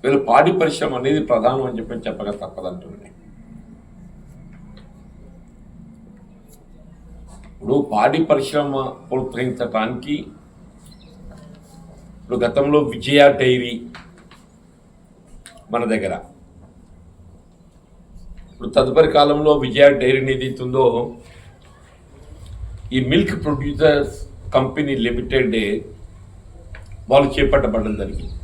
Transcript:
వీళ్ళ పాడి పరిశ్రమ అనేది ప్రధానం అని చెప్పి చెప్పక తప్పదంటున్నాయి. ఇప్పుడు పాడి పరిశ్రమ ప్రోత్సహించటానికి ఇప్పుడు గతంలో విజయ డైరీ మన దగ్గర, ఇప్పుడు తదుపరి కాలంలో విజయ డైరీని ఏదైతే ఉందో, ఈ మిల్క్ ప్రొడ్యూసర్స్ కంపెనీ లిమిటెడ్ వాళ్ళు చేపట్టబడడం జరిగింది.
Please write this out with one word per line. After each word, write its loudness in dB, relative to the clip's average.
వీళ్ళ 2
పాడి 6
పరిశ్రమ -2
అనేది 0
ప్రధానం 0
అని -8
చెప్పి -10
చెప్పక -8
తప్పదంటున్నాయి. -14
ఇప్పుడు -2
పాడి 2
పరిశ్రమ 0
ప్రోత్సహించటానికి -4
ఇప్పుడు -4
గతంలో 2
విజయ 4
డైరీ 2
మన -2
దగ్గర, -2
ఇప్పుడు -12
తదుపరి 4
కాలంలో 4
విజయ 6
డైరీని 2
ఏదైతే -6
ఉందో, 2
ఈ 2
మిల్క్ 2
ప్రొడ్యూసర్స్ 0
కంపెనీ 0
లిమిటెడ్ 0
వాళ్ళు 6
చేపట్టబడడం 0
జరిగింది. -8